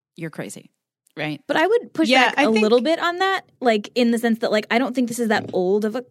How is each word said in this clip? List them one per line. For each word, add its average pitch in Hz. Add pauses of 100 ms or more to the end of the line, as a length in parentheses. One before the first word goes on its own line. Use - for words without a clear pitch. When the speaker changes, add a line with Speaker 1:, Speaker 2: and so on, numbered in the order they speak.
(160)
Speaker 1:
you're 160
crazy, - (440)
right? 151
Speaker 2:
But -
I 320
would 440
push 311
Speaker 3:
Yeah, 247
Speaker 2:
back -
Speaker 3:
I 269
Speaker 2:
a 220
Speaker 3:
think 220
Speaker 2:
little 220
bit 311
on 349
that, 381 (180)
like, 220
in 233
the 233
sense 226
that, 233
like, 214
I 226
don't 262
think 247
this 240
is 233
that -
old 190
of 214
a 254